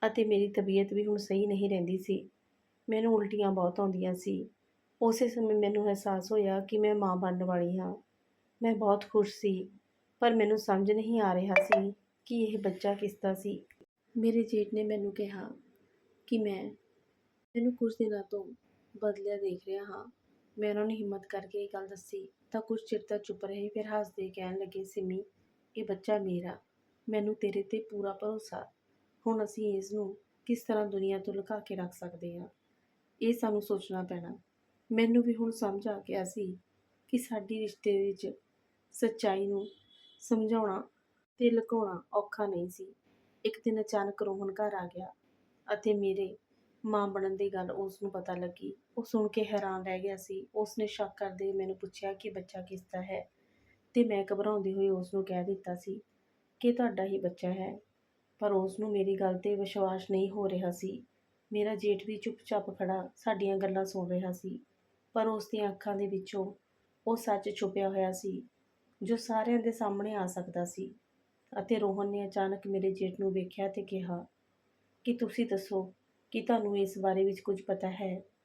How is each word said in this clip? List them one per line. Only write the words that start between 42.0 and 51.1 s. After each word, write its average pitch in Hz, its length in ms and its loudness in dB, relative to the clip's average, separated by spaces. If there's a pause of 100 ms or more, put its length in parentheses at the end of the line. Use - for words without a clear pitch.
ਔਖਾ 208 320 0
ਨਹੀਂ 180 220 -2
ਸੀ। 190 240 -14 (520)
ਇੱਕ 220 200 -2
ਦਿਨ 220 160 2
ਅਚਾਨਕ 202 420 -2
ਰੋਹਨ 196 300 -2
ਘਰ 208 220 -2
ਆ 180 120 -4
ਗਿਆ 185 260 -12 (560)
ਅਤੇ 208 260 2
ਮੇਰੇ 196 420 0 (500)
ਮਾਂ 208 220 2
ਬਣਨ 190 280 -2
ਦੀ 196 180 -2
ਗੱਲ 180 160 -4
ਉਸ 196 320 -6
ਨੂੰ 196 80 -6
ਪਤਾ 185 240 -6
ਲੱਗੀ, 180 420 -8 (220)
ਉਹ 233 60 -4
ਸੁਣ 214 240 0
ਕੇ 214 160 0
ਹੈਰਾਨ 196 400 -2
ਰਹਿ 185 160 -4
ਗਿਆ 196 160 -4
ਸੀ। 190 380 -10
ਉਸ 214 240 -2
ਨੇ 214 80 0
ਸ਼ੱਕ 202 300 -4